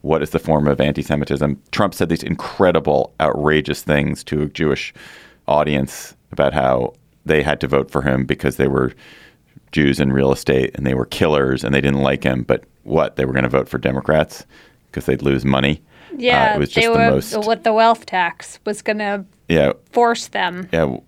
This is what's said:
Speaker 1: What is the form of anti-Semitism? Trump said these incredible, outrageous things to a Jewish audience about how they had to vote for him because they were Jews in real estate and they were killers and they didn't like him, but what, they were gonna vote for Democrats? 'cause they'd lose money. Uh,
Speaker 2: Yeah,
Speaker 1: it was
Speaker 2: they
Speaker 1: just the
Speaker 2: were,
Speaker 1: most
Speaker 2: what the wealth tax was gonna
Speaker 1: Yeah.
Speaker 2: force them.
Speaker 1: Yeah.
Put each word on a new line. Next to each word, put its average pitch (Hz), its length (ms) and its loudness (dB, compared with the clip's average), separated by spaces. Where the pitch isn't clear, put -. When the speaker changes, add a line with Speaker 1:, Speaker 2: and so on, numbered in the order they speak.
Speaker 1:
What 73 220 0
is 78 80 -4
the 82 80 -2
form 76 280 2
of 71 140 2
anti-Semitism? 73 800 -2
Trump 101 220 0
said 90 140 -2
these 85 140 -2
incredible, 82 960 0
outrageous 73 600 0
things 73 420 0
to 76 180 -2
a 73 40 -2
Jewish 73 480 -2
audience 73 680 -2
about 71 220 0
how 64 400 0
they 78 160 2
had 73 180 -2
to 71 80 -4
vote 69 220 0
for 71 100 -2
him 65 240 0
because 67 320 -2
they 67 120 2
were 64 260 0
Jews 69 280 2
in 69 120 2
real 67 200 4
estate 65 420 0
and 69 120 -4
they 65 80 0
were 64 120 -2
killers 69 580 0
and 65 100 0
they 67 80 2
didn't 69 200 2
like 67 220 0
him, 65 200 0
but 62 200 -2
what, 78 320 0
they 65 100 0
were 65 80 -4
gonna 65 140 0
vote 65 200 0
for 67 100 -6
Democrats? 67 680 -2
'cause - 140 -8
they'd 67 160 0
lose 69 220 0
money. 67 380 0
Uh, 320 60 -12
Speaker 2:
Yeah, 240 360 2
Speaker 1:
it 208 40 -2
was - 160 -2
Speaker 2:
they 226 80 2
Speaker 1:
just 233 100 2
the 226 60 2
Speaker 2:
were, 233 120 4
Speaker 1:
most 208 360 -2
Speaker 2:
what 220 180 -2
the 226 80 2
wealth 226 340 2
tax 175 580 -6
was 208 180 -6
gonna 208 420 -4
Speaker 1:
Yeah. 78 240 4
Speaker 2:
force 233 360 0
them. 185 440 -6
Speaker 1:
Yeah. 65 240 0